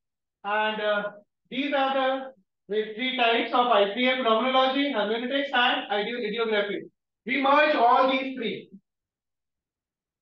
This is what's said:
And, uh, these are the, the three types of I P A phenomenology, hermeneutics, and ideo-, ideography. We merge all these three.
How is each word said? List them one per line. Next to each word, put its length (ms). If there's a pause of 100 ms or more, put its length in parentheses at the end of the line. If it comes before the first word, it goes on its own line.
(440)
And, 380
uh, 220 (460)
these 240
are 220
the, 800
the 180
three 240
types 360
of 140
I 280
P 120
A 100
phenomenology, 760
hermeneutics, 600
and 400
ideo-, 360
ideography. 540 (440)
We 160
merge 320
all 380
these 260
three. 320 (1500)